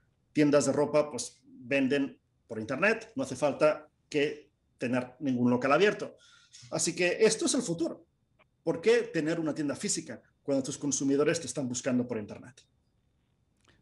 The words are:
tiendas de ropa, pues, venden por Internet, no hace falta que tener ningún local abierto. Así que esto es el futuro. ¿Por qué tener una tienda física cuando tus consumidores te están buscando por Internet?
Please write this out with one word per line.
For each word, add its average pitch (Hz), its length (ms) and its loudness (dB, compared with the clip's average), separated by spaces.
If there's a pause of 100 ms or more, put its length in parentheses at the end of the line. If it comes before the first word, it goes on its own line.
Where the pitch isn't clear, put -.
(320)
tiendas 143 360 4
de 135 60 4
ropa, 147 360 2
pues, - 340 -10
venden 135 760 -2 (280)
por 110 120 -10
Internet, 160 560 -2
no 135 80 -2
hace 139 120 -6
falta 151 520 2 (220)
que 147 400 -2 (300)
tener 123 400 -2
ningún 123 320 2
local 131 220 2
abierto. 170 420 2 (560)
Así 160 240 -2
que 175 240 0
esto 220 260 4
es - 80 0
el 269 80 0
futuro. 170 460 -6 (560)
¿Por 165 180 -2
qué 226 220 4
tener 160 360 -2
una 156 140 -2
tienda 143 220 -4
física 160 460 -6 (200)
cuando 135 220 0
tus 135 140 -8
consumidores 143 600 0
te - 60 -10
están 131 220 -6
buscando 123 400 -2
por 117 100 -6
Internet? - 480 -14 (1160)